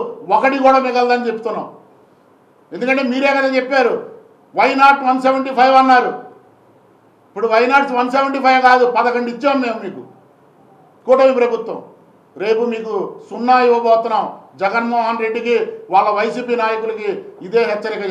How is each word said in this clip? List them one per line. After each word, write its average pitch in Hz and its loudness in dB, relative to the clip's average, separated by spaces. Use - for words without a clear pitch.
ఒకటి 262 0
కూడా 262 6
మిగలదని 247 0
చెప్తున్నాం. 220 -8
ఎందుకంటే 254 -2
మీరే 269 0
కదా 269 0
చెప్పారు, 254 0
Why 240 4
not 277 6
వన్ 254 0
సెవెంటీ 262 0
ఫైవ్ 262 6
అన్నారు. 254 4
ఇప్పుడు 226 -2
why 233 4
not 277 4
వన్ 247 -2
సెవెంటీ 277 0
ఫైవ్ 262 4
కాదు, 247 6
పదకొండు 240 0
ఇచ్చాం 277 0
మేము 226 -4
మీకు, 131 -14
కూటమి 262 6
ప్రభుత్వం. 220 -2
రేపు 220 0
మీకు 220 -8
సున్నా 240 0
ఇవ్వబోతున్నాం 226 0
జగన్మోహన్ 233 -2
రెడ్డికి, 233 -2
వాళ్ళ 208 4
వైసీపీ 233 -4
నాయకులకి 220 -4
ఇదే 233 0
హెచ్చరిక 214 -6